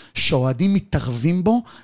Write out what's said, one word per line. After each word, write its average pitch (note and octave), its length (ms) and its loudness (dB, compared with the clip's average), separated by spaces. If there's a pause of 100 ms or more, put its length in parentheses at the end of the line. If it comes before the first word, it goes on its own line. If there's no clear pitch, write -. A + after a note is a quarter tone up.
(140)
שהאוהדים C3+ 600 0
מתערבים D3 720 -2
בו, A#3 200 2 (200)